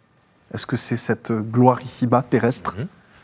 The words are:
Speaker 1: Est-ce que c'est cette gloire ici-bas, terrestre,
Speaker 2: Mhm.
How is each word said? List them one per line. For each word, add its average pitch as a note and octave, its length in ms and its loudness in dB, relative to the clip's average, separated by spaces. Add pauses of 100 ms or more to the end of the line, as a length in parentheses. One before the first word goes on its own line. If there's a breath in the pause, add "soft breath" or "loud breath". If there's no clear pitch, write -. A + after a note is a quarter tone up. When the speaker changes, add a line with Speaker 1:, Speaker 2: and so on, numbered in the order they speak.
(540)
Speaker 1:
Est-ce - 120 -4
que B2 120 -2
c'est - 180 -2
cette - 380 -4
gloire A#2+ 480 2
ici-bas, B2 420 0
terrestre, - 540 0
Speaker 2:
Mhm. C#3 100 -6 (360 loud breath)